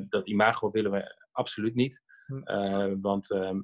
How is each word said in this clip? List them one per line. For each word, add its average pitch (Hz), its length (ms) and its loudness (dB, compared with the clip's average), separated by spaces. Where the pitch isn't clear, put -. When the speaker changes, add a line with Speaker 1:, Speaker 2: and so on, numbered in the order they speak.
Speaker 1:
dat 98 180 -2
imago 107 440 4
willen 104 200 0
we - 400 -6
absoluut 117 440 -2
niet. 127 260 0
Speaker 2:
Hm. 135 180 -8
Speaker 1:
Eh, 98 580 0
want, 98 300 0
ehm, 95 320 -2